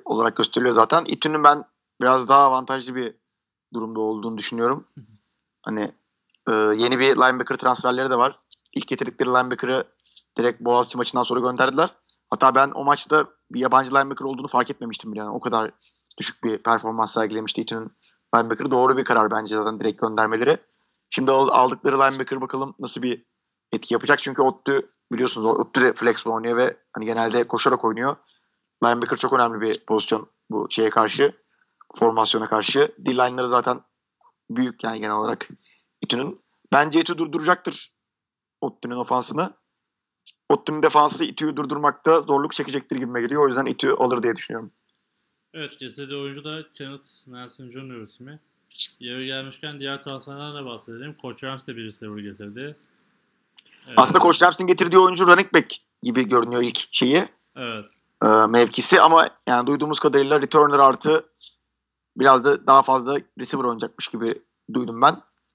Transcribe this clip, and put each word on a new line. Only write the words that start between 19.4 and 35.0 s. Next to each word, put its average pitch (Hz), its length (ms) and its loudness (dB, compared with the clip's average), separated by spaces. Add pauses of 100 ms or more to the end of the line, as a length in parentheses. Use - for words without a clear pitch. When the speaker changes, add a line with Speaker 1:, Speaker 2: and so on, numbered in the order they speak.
Speaker 1:
zaten 107 240 -4
direkt 107 220 -4
göndermeleri. 113 560 0 (520)
Şimdi 131 220 0
al-, 135 180 4
aldıkları 127 500 2
linebacker 135 420 0
bakalım 135 380 -8
nasıl 127 220 -10
bir 120 240 -6 (460)
etki - 220 -6
yapacak. 135 260 2
Çünkü 139 220 -2
ottu 131 400 0 (300)
biliyorsunuz, 117 360 -2
o - 20 4
ottu 113 320 0
de 123 120 4
flex 117 340 -2
oynuyor 113 300 -2
ve 123 200 0 (160)
hani 110 120 -8
genelde 117 420 0
koşarak 120 380 0
oynuyor. 117 300 -2 (680)
Linebacker 120 340 2
çok 131 160 -2
önemli 117 280 0
bir 110 240 -4
pozisyon 110 420 -2 (220)
bu 107 200 -4
şeye 110 200 0
karşı, 113 440 2 (640)
formasyona 113 520 0
karşı. 135 500 0
D-line'ları 127 500 -2
zaten 123 340 0 (680)
büyük 120 340 -4
yani 113 160 -8
genel 107 160 -4